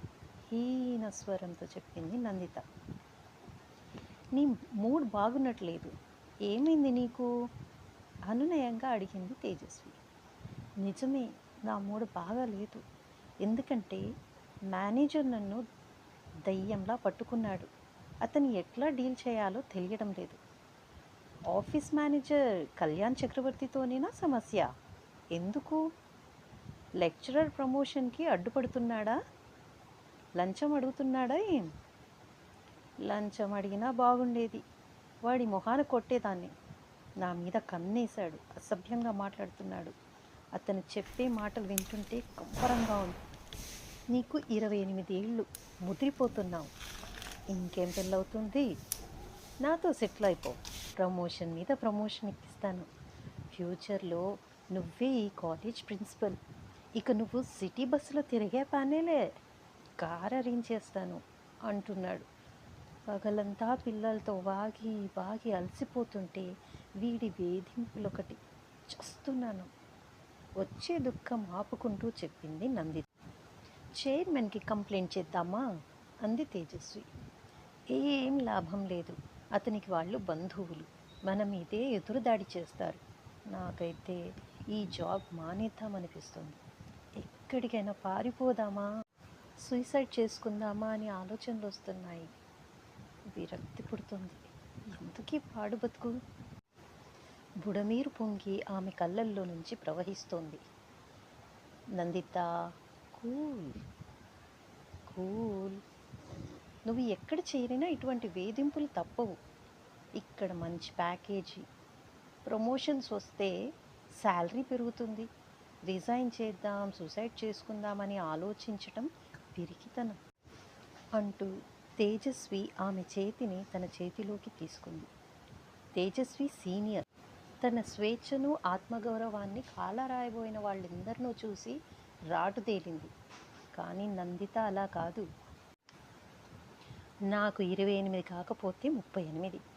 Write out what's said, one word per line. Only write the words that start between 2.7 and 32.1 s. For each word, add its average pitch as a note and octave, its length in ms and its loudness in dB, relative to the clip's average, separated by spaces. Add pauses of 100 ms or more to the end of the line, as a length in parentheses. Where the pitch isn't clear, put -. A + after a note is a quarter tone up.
"నీ C4+ 220 6 (200)
మూడ్ A#3+ 300 4
బాగున్నట్లేదు, A3 880 2 (500)
ఏమైంది C#4 480 8
నీకు?" A#3+ 580 2 (760)
అనునయంగా B3 640 2
అడిగింది G3 460 0
తేజస్వి. - 580 -6 (920)
"నిజమే, C4 460 2 (340)
నా G#3+ 140 2
మూడ్ G3+ 260 -2
బాగా G3+ 400 -2
లేదు. G#3+ 380 -4 (580)
ఎందుకంటే G#3+ 760 2 (480)
మేనేజర్ A#3 680 4
నన్ను A3 540 -2 (600)
దయ్యంలా G3 500 2
పట్టుకున్నాడు. G#3+ 680 0 (560)
అతన్ని C4+ 320 6
ఎట్లా A#3 340 2
డీల్ B3+ 280 2 (120)
చేయాలో G#3+ 320 2
తెలియడం G3 580 -2
లేదు." F3 180 -8 (1120)
"ఆఫీస్ A#3+ 440 2
మేనేజర్ C#4+ 840 6
కళ్యాణ్ F#3 360 4 (100)
చక్రవర్తితోనేనా C4 840 0
సమస్య? A3+ 600 2 (600)
ఎందుకు? C#4 580 2 (1040)
లెక్చరర్ B3+ 560 4
ప్రమోషన్‌కి C4+ 760 2
అడ్డుపడుతున్నాడా? A#3 960 4 (1120)
లంచం F#3+ 380 4
అడుగుతున్నాడా C4 640 4
ఏం?" D#4 360 4 (1300)